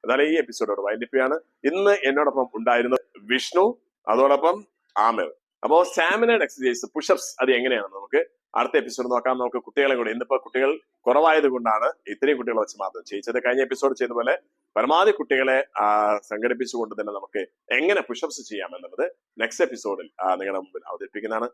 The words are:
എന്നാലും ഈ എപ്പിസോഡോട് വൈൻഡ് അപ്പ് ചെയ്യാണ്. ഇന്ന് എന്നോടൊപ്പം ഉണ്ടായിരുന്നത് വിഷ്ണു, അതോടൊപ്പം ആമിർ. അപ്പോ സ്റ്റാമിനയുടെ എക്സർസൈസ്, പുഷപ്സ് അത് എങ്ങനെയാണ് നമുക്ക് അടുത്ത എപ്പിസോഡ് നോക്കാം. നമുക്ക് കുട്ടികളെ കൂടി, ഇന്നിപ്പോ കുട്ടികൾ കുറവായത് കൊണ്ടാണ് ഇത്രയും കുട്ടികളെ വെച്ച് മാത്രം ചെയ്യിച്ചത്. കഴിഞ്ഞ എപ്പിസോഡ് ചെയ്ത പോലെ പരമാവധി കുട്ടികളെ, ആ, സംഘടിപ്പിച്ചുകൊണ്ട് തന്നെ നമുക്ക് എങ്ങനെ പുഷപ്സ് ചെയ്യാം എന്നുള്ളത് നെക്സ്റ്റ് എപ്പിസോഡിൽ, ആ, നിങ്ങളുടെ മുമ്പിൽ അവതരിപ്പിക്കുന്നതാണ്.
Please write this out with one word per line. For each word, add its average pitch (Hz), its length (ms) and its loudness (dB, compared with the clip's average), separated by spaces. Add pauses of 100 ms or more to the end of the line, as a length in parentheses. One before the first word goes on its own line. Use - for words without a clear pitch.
എന്നാലും 131 200 2
ഈ 156 140 0
എപ്പിസോഡോട് 110 420 -4
വൈൻഡ് 107 220 -4
അപ്പ് 117 120 -12
ചെയ്യാണ്. 131 200 2 (300)
ഇന്ന് 190 260 2
എന്നോടൊപ്പം 139 640 2
ഉണ്ടായിരുന്നത് 117 460 2 (180)
വിഷ്ണു, 131 580 0 (320)
അതോടൊപ്പം 143 560 2 (340)
ആമിർ. 104 320 2 (340)
അപ്പോ 160 200 6
സ്റ്റാമിനയുടെ 196 580 0
എക്സർസൈസ്, 127 520 -2
പുഷപ്സ് 175 460 -2
അത് 131 100 2
എങ്ങനെയാണ് 123 340 2
നമുക്ക് 98 420 -2 (280)
അടുത്ത 123 220 0
എപ്പിസോഡ് 123 340 -2
നോക്കാം. 127 280 0
നമുക്ക് 123 180 -4
കുട്ടികളെ 139 380 0
കൂടി, 117 160 -2
ഇന്നിപ്പോ 123 340 -2
കുട്ടികൾ 135 360 0 (260)
കുറവായത് 151 420 4
കൊണ്ടാണ് 120 440 0 (160)
ഇത്രയും 135 280 0
കുട്ടികളെ 117 240 -2
വെച്ച് - 200 -6
മാത്രം 92 240 -8
ചെയ്യിച്ചത്. 113 420 -6
കഴിഞ്ഞ 127 160 2
എപ്പിസോഡ് 131 340 -2
ചെയ്ത 120 140 -2
പോലെ 120 280 -2 (380)
പരമാവധി 156 340 4
കുട്ടികളെ, 135 560 0 (140)
ആ, 104 380 2
സംഘടിപ്പിച്ചുകൊണ്ട് 117 760 -4
തന്നെ 104 180 -8
നമുക്ക് 98 260 -8 (360)
എങ്ങനെ 170 260 2
പുഷപ്സ് 135 400 -8
ചെയ്യാം 92 360 -12
എന്നുള്ളത് 120 360 -6 (280)
നെക്സ്റ്റ് 117 240 0
എപ്പിസോഡിൽ, 101 460 -8 (120)
ആ, 92 80 0
നിങ്ങളുടെ 95 280 -2
മുമ്പിൽ 92 280 -12
അവതരിപ്പിക്കുന്നതാണ്. 104 680 -8